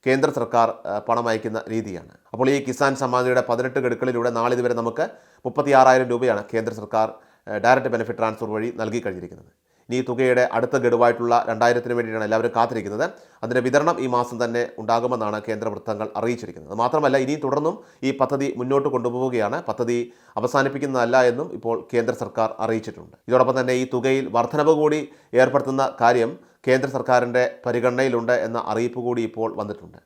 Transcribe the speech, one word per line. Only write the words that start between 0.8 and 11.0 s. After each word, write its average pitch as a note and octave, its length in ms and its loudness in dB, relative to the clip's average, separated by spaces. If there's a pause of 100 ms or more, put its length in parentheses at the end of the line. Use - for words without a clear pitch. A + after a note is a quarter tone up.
ഏഹ്, G#2 180 -2
പണം A#2 220 0
അയക്കുന്ന A2 280 -4 (140)
രീതിയാണ്. G#2 400 -6 (200)
അപ്പോൾ B2 220 2
ഈ - 20 0 (120)
കിസാൻ C3+ 320 2
സമ്മാൻ B2+ 220 0
നിധിയുടെ B2 260 2
പതിനെട്ട് B2+ 380 0
ഗഡുക്കളിലൂടെ A#2+ 520 0
നാളിതുവരെ A#2+ 440 0
നമുക്ക് A#2 240 -2 (380)
മുപ്പത്തിയാറായിരം C3 680 6
രൂപയാണ് A#2 300 0 (100)
കേന്ദ്ര A2 280 -2
സർക്കാർ, A2 280 0 (400)
ഏഹ്, G#2+ 160 -4
ഡയറക്റ്റ് B2+ 300 4
ബെനിഫിറ്റ് A2+ 280 -4
ട്രാൻസ്ഫർ A2 320 -4
വഴി A2+ 160 -4 (100)
നൽകി A2 240 -4
കഴിഞ്ഞിരിക്കുന്നത്. F2+ 460 -10 (360)
ഇനി B2 120 -2
ഈ C3 100 -2
തുകയുടെ B2+ 340 4 (140)
അടുത്ത A#2+ 260 0
ഗഡുവായിട്ടുള്ള A#2+ 500 4 (140)